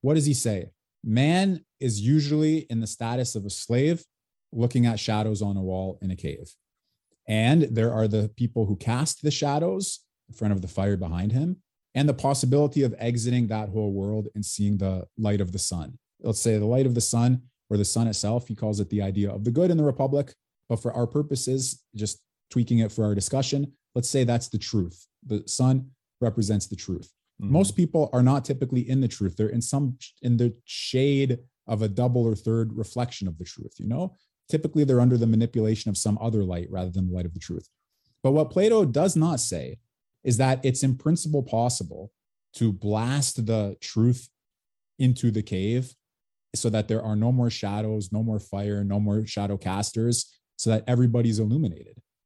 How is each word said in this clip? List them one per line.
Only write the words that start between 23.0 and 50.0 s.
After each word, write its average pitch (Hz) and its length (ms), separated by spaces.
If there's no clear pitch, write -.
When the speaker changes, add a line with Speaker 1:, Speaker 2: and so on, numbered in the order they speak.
Speaker 1:
our 104 80
discussion, 135 600
let's 123 160
say 135 140
that's 120 260
the 113 80
truth. 90 480
The 104 220
sun 131 460
represents 110 460
the 98 100
truth. - 360
Speaker 2:
Mm-hmm. 101 140
Speaker 1:
Most 190 220
people 170 360
are 123 120
not 131 200
typically 127 460
in 131 100
the 123 80
truth. 98 300
They're 107 120
in 117 120
some, 139 380
in 120 140
the 117 180
shade 135 720
of 110 160
a 104 40
double 120 360
or 113 120
third 113 400
reflection 113 520
of 82 100
the 85 80
truth, - 320
you - 100
know? 160 280
Typically, 151 340
they're 131 160
under 123 180
the 113 100
manipulation 110 600
of 98 80
some 107 220
other 110 240
light 90 280
rather 90 180
than 92 180
the 90 60
light 90 140
of 82 80
the 82 40
truth. - 300
But 135 80
what 151 180
Plato 214 340
does 151 320
not 160 240
say 67 380
is 120 140
that 131 260
it's 131 200
in 135 120
principle 151 480
possible 110 680
to 110 180
blast 113 720
the 104 360
truth 123 480
into 123 340
the 104 120
cave 110 500
so - 140
that 107 180
there 110 140
are 107 140
no 113 160
more 123 180
shadows, 107 600
no 107 120
more 110 160
fire, 101 460
no 101 160
more 104 240
shadow 101 320
casters, 110 800